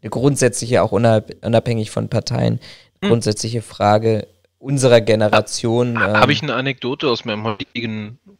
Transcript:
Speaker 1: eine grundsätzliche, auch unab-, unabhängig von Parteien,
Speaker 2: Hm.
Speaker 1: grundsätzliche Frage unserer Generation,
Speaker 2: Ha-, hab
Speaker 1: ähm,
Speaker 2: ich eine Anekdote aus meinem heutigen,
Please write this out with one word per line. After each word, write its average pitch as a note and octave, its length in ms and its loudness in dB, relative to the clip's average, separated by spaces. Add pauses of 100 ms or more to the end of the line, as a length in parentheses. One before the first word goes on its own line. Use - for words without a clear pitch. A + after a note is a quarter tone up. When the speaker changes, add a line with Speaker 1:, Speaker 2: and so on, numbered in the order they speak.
Speaker 1:
eine G#2+ 80 -10
grundsätzliche, B2 720 0
auch G#2+ 100 0
unab-, A2 420 2 (100)
unabhängig A2+ 460 0
von A2 180 -4
Parteien, A#2+ 520 -2 (420)
Speaker 2:
Hm. G3+ 60 -2
Speaker 1:
grundsätzliche A2+ 520 -2
Frage G#2+ 680 0 (320)
unserer B2+ 400 4
Generation, A2+ 1000 0
Speaker 2:
Ha-, G#2 220 2
hab C3 60 6
Speaker 1:
ähm, C#3 40 2
Speaker 2:
ich D3 140 -2
eine C3+ 100 -4
Anekdote C3 540 -4
aus A#2 160 -2
meinem G#2+ 180 -6
heutigen, A2 800 -8 (200)